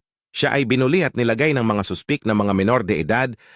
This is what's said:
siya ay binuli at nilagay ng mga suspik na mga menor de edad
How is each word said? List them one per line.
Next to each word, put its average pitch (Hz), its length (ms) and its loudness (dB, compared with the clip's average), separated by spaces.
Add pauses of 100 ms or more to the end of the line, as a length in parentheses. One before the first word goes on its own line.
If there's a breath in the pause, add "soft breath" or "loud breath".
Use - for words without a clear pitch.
(300)
siya - 240 -2
ay 139 80 2
binuli 131 400 2
at 135 160 -4
nilagay 120 320 2
ng 127 160 0
mga 104 160 0
suspik 95 400 -4
na 110 160 0
mga 101 160 0
menor 104 320 2
de 87 160 -2
edad 117 320 -2 (220 soft breath)